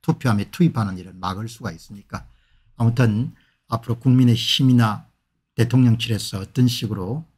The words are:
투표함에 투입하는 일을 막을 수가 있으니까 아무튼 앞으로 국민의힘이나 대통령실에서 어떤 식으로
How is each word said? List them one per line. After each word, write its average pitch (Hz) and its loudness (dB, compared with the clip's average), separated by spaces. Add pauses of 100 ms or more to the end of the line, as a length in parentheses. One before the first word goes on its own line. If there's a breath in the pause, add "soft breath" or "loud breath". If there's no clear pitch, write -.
투표함에 113 -2
투입하는 110 0
일을 92 -18
막을 95 -8
수가 127 -12
있으니까 - -16 (500)
아무튼 117 0 (360 soft breath)
앞으로 117 -6
국민의힘이나 123 2 (500)
대통령실에서 117 0
어떤 123 0
식으로 110 -6 (120)